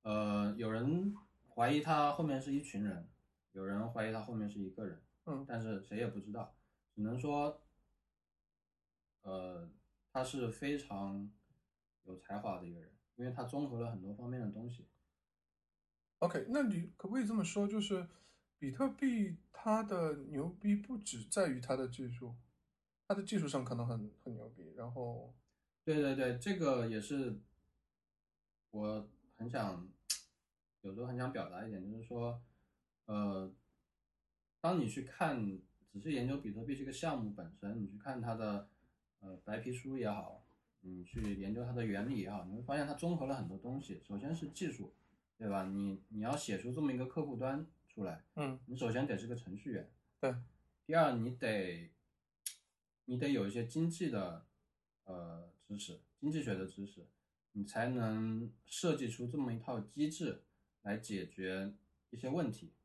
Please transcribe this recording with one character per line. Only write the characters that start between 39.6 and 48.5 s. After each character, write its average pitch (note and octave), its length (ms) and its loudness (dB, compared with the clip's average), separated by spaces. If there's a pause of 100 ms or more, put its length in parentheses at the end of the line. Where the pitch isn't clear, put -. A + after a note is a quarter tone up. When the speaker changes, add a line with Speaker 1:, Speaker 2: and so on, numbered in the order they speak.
Speaker 1:
书 C3+ 260 -4
也 A2 140 2
好， - 340 -6 (360)
你 F#2 220 -8
去 G#2 320 -2
研 G2 200 -2
究 A#2+ 80 -2
它 A#2+ 80 -2
的 A#2+ 140 2
原 G#2 240 0
理 A#2+ 100 2
也 F#2 100 -2
好， G2+ 140 -4
你 F#2+ 100 -6
会 A#2+ 80 -6
发 B2+ 140 0
现 D3 100 2
它 C#3+ 80 -2
综 E3+ 240 0
合 C3+ 80 0
了 C3+ 100 0
很 G#2 120 -2
多 F#2+ 100 -6
东 C3 240 -4
西。 - 240 -8
首 G2+ 140 -4
先 E3 160 -2
是 D3+ 140 -4
技 F3 220 -2
术， - 220 -8 (440)
对 A2 120 -2
吧？ G2 140 2
你， G2 460 0
你 G#2+ 120 -6
要 B2+ 140 2
写 F#3+ 220 -2
出 B2 140 -4
这 D3+ 100 0
么 C#3 120 4
一 B2 40 0
个 C3 100 0
客 D3+ 180 -2
户 C3+ 100 -4
端 C3+ 300 0 (220)
出 G#2 160 -6
来， E2+ 200 -4 (120)
Speaker 2:
嗯。 C3+ 300 -2